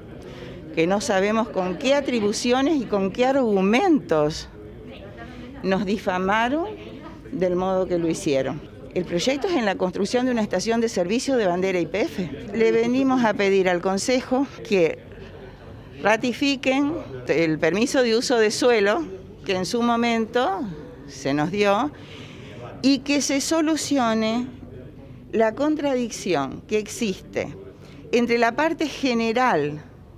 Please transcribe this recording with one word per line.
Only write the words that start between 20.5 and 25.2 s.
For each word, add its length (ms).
se 280
nos 160
dio 400
y 180
que 200
se 200
solucione 1040